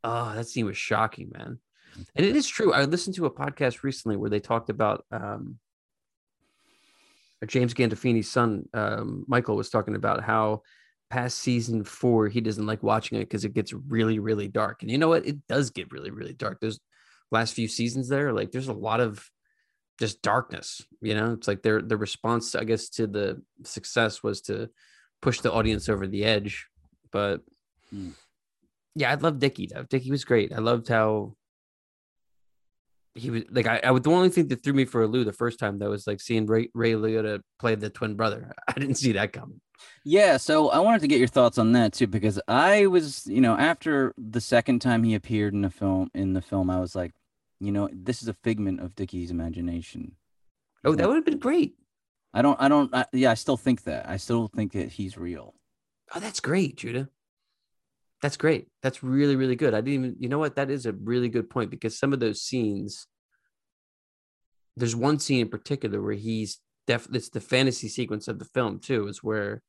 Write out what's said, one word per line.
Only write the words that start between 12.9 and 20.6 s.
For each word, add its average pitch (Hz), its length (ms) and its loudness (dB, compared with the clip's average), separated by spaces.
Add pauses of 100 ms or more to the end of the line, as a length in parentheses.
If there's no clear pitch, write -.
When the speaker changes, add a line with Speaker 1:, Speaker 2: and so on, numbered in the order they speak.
Speaker 1:
it 104 120 -6
'cause 104 160 -4
it 101 80 -4
gets - 200 -2
really, 113 460 0
really 104 280 -2
dark. 104 360 -4
And 110 80 -6
you 127 60 0
know 160 100 4
what? 165 180 4
It 147 220 -8
does 127 240 0
get - 200 -12
really, 67 200 -12
really - 220 -12
dark. 107 260 -10
Those 110 200 -6 (520)
last 113 220 0
few 113 140 -4
seasons 123 420 -4
there, 139 240 0
like, 104 180 -4
there's 131 160 -8
a 123 60 -6
lot 110 260 -2
of 110 280 -2 (720)
just 110 220 -4
darkness, - 640 -2 (160)